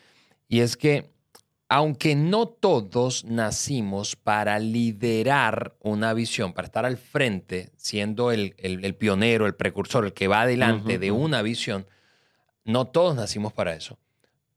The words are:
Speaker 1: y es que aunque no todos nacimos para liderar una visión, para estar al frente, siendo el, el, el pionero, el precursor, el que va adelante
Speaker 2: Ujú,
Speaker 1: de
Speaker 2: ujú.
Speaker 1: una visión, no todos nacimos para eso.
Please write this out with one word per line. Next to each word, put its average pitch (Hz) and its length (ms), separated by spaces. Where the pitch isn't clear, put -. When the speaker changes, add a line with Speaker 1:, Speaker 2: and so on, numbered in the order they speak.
Speaker 1:
y 113 120
es 120 160
que - 360
aunque 151 480
no 190 320
todos 127 760
nacimos 110 920
para 107 420
liderar 113 1200
una 107 320
visión, 110 400
para 87 140
estar 110 180
al 127 140
frente, 95 800
siendo 107 540
el, 104 280
el, 92 260
el 98 100
pionero, 110 520
el 95 80
precursor, 101 500
el 95 80
que 98 160
va 104 140
adelante 117 520
Speaker 2:
Ujú, 92 60
Speaker 1:
de 95 120
Speaker 2:
ujú. 117 100
Speaker 1:
una 147 200
visión, 107 440
no 123 240
todos 170 280
nacimos 107 360
para 90 220
eso. - 240